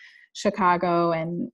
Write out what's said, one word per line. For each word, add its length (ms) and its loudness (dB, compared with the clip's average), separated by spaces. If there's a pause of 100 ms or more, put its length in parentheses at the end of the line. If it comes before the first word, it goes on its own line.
(320)
Chicago 760 2
and 440 -4